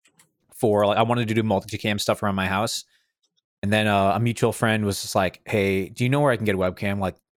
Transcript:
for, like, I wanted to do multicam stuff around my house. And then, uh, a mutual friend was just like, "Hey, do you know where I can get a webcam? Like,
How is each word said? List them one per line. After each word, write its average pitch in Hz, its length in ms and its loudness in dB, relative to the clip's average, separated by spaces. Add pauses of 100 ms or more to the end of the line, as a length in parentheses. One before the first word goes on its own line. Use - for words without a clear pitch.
(540)
for, 104 320 2
like, 101 120 2
I 113 40 4
wanted 117 260 0
to 110 60 0
do 113 80 2
multicam 104 580 -2
stuff - 220 -2
around 101 140 -2
my 95 100 0
house. 98 380 -2 (800)
And 101 60 0
then, 107 160 2
uh, 98 260 4
a 104 60 0
mutual 117 320 0
friend 110 320 0
was 101 180 -2
just - 140 -4
like, 92 280 0
"Hey, 98 440 0
do - 160 -4
you 123 40 0
know 143 120 0
where 147 100 2
I 120 60 0
can 107 80 -6
get 101 100 0
a 92 40 -2
webcam? 98 420 -2
Like, 92 160 -4 (200)